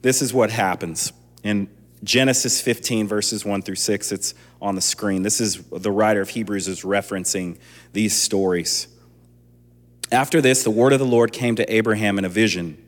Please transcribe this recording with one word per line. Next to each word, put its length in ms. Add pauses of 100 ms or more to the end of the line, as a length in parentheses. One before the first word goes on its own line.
This 200
is 120
what 180
happens 600 (320)
in 240 (380)
Genesis 560
fifteen, 440
verses 380
one 180
through 140
six. 380
It's 200 (280)
on 140
the 60
screen. 420
This 180
is, 160 (140)
the 200
writer 300
of 80
Hebrews 400
is 140
referencing 760 (340)
these 240
stories. 720 (1200)
"After 300
this, 240
the 80
word 220
of 60
the 60
Lord 280
came 240
to 160
Abraham 440
in 60
a 60
vision. 480 (100)